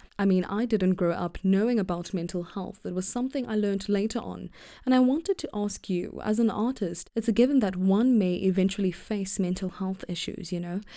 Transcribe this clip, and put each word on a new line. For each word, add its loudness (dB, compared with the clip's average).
I 2
mean, 4
I -2
didn't 2
grow 2
up -4
knowing 4
about -2
mental -4
health. -10
It -6
was -2
something -2
I -4
learned 0
later 0
on. -8
And 4
I 8
wanted 2
to -8
ask -4
you, -4
as 0
an 4
artist, -4
it's -2
a 4
given 6
that 0
one 4
may 2
eventually 2
face -4
mental -2
health -6
issues, -8
you -4
know? -6